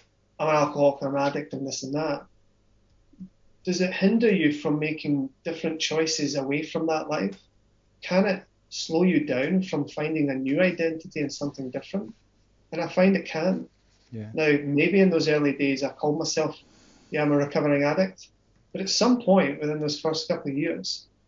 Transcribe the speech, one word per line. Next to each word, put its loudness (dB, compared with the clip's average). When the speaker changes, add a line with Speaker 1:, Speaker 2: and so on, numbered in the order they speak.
Speaker 1:
"I'm 0
an 4
alcoholic, 2
I'm -4
an 0
addict, -4
and -6
this -8
and -8
that," -4
does -2
it 0
hinder 4
you 4
from -2
making -2
different -6
choices -2
away -2
from -4
that -2
life? -4
Can 2
it -2
slow -2
you 4
down 0
from -4
finding -2
a -2
new 0
identity 0
and -4
something -8
different? -8
And -4
I -4
find 4
it -6
can. -2
Speaker 2:
Yeah. -10
Speaker 1:
Now, 4
maybe 4
in 8
those 2
early 4
days, 0
I -2
called -2
myself, -2
"Yeah, -2
I'm 2
a 4
recovering 2
addict." 0
But -6
at -4
some 2
point 4
within -4
those -4
first -4
couple -6
of -4
years, -6